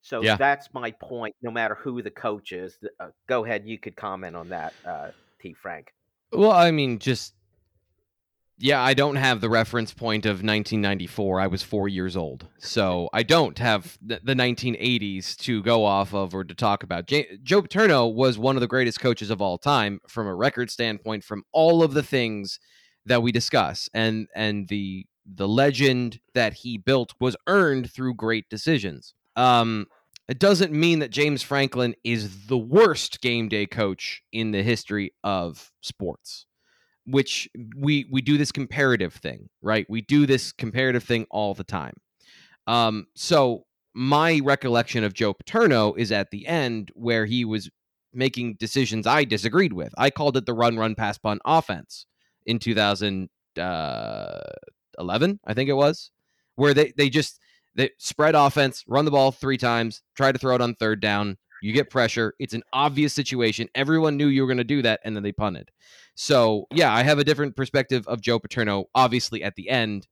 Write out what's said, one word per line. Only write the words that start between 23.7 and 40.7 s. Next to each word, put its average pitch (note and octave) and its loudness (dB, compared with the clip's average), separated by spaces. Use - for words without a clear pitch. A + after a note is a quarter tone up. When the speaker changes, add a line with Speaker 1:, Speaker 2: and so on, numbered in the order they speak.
Speaker 2:
And, A2 0
and G#2 -4
the, F#2+ -8
the G2 -6
legend B2 2
that A2+ 0
he A#2+ -12
built B2 0
was B2 0
earned D#3+ 2
through B2+ -6
great A2 -4
decisions. G2+ -4
Um, A#2 4
it B2 -6
doesn't F#3+ 4
mean D#3+ 2
that C3+ -4
James C#3+ 0
Franklin B2+ 0
is G#2 -6
the B2+ 0
worst D3+ 2
game A#2 0
day G#2 0
coach - -6
in A2 -4
the G2+ 0
history G#2 -2
of F2 -4
sports, - -12
which C3 0
we, C#3 0
we C3+ 0
do C#3 2
this C#3+ 0
comparative B2 0
thing, A1 -12
right? G#2+ 0
We A2 -6
do D3 4
this C3+ 2
comparative B2 -2